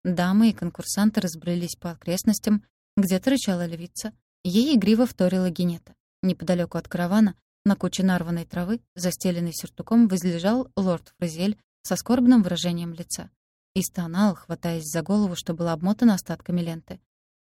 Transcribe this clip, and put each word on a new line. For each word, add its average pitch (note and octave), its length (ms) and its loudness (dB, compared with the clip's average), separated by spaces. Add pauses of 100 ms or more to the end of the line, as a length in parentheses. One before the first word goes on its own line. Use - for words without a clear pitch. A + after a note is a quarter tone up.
дамы F#3 460 4
и - 40 0
конкурсанты G3+ 680 -2
разбрелись E3+ 540 -4
по E3+ 160 -10
окрестностям, G#3 720 -2 (320)
где-то F#3 340 2
рычала F#3+ 360 0
львица, E3+ 480 -12 (300)
ей A#3 320 2
игриво A3 300 4
вторила F#3 440 0
Генета. E3+ 440 -4 (300)
Неподалёку F3 540 0
от E3 100 -8
каравана, F#3 480 2 (300)
на G3+ 100 4
куче F#3 280 -2
нарванной E3+ 420 0
травы, F3+ 340 -4 (160)
застеленной F3 580 -2
сюртуком, - 540 2
возлежал F#3 680 0
лорд F#3 440 -2
Фразель F3 400 -4 (240)
со F#3 120 -2
скорбным B3 460 4
выражением E3+ 520 -2
лица. - 360 -12 (460)
И F#3+ 80 0
стонал, F3+ 520 -2
хватаясь E3 540 -8
за E3 140 -2
голову, G3 320 0
что - 180 -6
была E3+ 200 -2
обмотана G3+ 420 2
остатками F3 460 -6
ленты. E3 380 -10 (480)